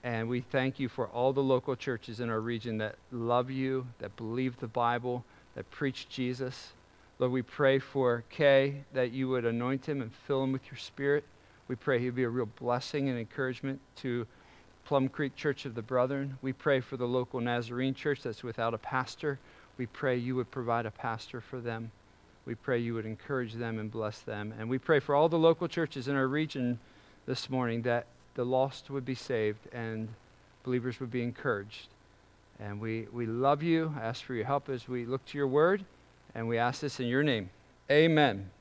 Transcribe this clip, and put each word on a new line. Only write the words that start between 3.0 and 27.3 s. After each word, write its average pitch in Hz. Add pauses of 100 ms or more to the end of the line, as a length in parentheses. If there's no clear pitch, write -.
love 123
you, 131 (100)
that 98
believe 120
the 120
Bible, 120 (300)
that -
preach -
Jesus. 127 (440)
Lord, 127
we 127
pray 135
for 123
Kay, 139 (100)
that 127
you 131
would 127
anoint 120
him 139
and 113
fill 135
him 135
with 135
your 131
Spirit. 143 (460)
We 131
pray 131
he'd 123
be 127
a 120
real 120
blessing 123
and 123
encouragement 131 (240)
to 120 (580)
Plum 135
Creek 139
Church -
of 117
the 117
Brethren. 131
We 135
pray 135
for 131
the 123
local 123
Nazarene 120
church 143
that's 113
without 117
a -
pastor. 135 (400)
We 120
pray 127
you 123
would 123
provide 117
a 107
pastor 113
for -
them. 113 (560)
We 117
pray 123
you 117
would 110
encourage 113
them 117
and 107
bless 107
them. 104
And 113
we 131
pray 147
for 147
all 156
the 165
local 165
churches 143
in 139
our 131
region 131 (460)
this 127